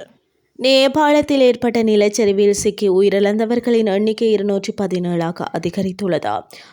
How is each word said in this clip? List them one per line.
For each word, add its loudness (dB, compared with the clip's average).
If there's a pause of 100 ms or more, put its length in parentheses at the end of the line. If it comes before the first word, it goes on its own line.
(580)
நேபாளத்தில் 2
ஏற்பட்ட 2
நிலச்சரிவில் 2
சிக்கி -2
உயிரிழந்தவர்களின் 2
எண்ணிக்கை 0
இருநூற்றி -2
பதினேழாக -4
அதிகரித்துள்ளது. -4 (380)